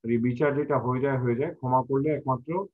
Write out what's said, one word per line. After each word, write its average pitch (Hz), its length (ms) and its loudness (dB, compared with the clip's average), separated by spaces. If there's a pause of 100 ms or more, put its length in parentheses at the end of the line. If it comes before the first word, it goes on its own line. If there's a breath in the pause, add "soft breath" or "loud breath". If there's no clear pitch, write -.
এই 117 140 2
বিচার 123 400 2
যেটা 147 220 0
হয়ে 123 220 0
যায় 135 220 0
হয়ে 120 120 0
যায়, 156 200 -2
ক্ষমা 127 340 0
করলে 139 200 2
একমাত্র 139 420 -2 (220)